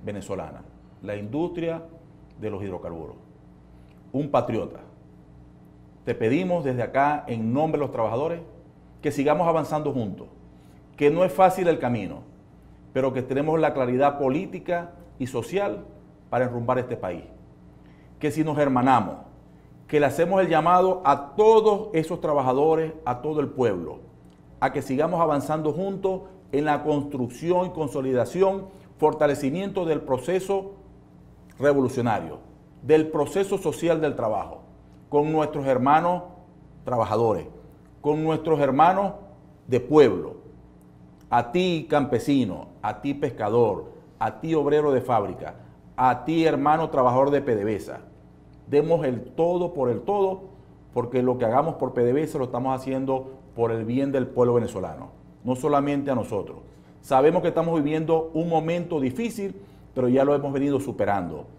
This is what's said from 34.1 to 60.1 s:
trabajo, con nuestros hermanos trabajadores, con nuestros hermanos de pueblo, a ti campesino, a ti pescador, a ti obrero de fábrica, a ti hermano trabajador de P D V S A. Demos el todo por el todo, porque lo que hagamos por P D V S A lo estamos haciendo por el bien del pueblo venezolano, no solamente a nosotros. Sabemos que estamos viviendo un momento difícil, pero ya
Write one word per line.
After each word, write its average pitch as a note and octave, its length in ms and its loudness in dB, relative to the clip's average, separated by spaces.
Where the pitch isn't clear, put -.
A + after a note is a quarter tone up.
trabajo, G#2+ 460 -4
con D3 220 2
nuestros D3 360 0
hermanos D#3 560 4
trabajadores, G#2+ 600 0
con D3+ 220 0
nuestros D#3 360 0
hermanos E3+ 540 4
de B2 120 2
pueblo, A#2 580 4
a A#2+ 220 2
ti F3 380 0
campesino, B2+ 800 0
a G#2+ 200 -6
ti C#3 120 -4
pescador, A2+ 800 0
a A2+ 200 -4
ti D#3+ 160 -2
obrero D3 360 2
de B2 100 2
fábrica, F#2+ 540 -2
a B2 300 2
ti E3 200 2
hermano D3+ 440 2
trabajador C3 400 4
de C#3+ 120 2
P A2+ 140 0
D G2+ 80 -2
V G#2+ 120 0
S F2+ 160 -10
A. B1+ 80 -14
Demos D#3 380 2
el B2 160 -2
todo F3 520 -2
por C3 160 0
el G#2+ 120 -2
todo, F#3+ 400 -2
porque B2 280 -2
lo B2 160 2
que B2 80 -2
hagamos D3 300 2
por B2+ 180 -4
P B2 100 2
D A#2+ 100 4
V D3+ 100 0
S D3+ 120 -6
A D3 40 -2
lo B2+ 60 -2
estamos B2+ 300 -4
haciendo C3 580 -4
por A#2 160 0
el A2+ 140 -4
bien C3+ 260 0
del B2+ 160 0
pueblo B2 260 4
venezolano, F#2 560 -2
no B2+ 120 0
solamente C#3+ 560 0
a B2+ 40 0
nosotros. G2+ 440 -6
Sabemos D3+ 400 4
que E3+ 60 0
estamos E3 280 0
viviendo D#3+ 580 0
un E3 160 -2
momento E3 500 -2
difícil, G3 560 -4
pero B2+ 160 0
ya C3 160 4